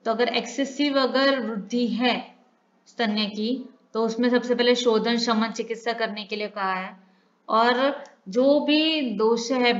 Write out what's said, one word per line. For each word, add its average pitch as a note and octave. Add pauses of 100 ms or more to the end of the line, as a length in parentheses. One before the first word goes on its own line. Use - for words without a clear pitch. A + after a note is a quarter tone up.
तो A3+
अगर A3+
excessive C#4
अगर C4+
वृद्धि A3+
है G#3+ (500)
स्तन्य G#3+
की, G#3+ (300)
तो A3+
उसमें A#3+
सबसे A#3+
पहले A#3+
शोधन A#3
शमन A3+
चिकित्सा A3+
करने G#3+
के G#3+
लिए G#3
कहा G3
है, F#3+ (520)
और B3 (240)
जो C4+
भी D#4
दोष A#3
है B3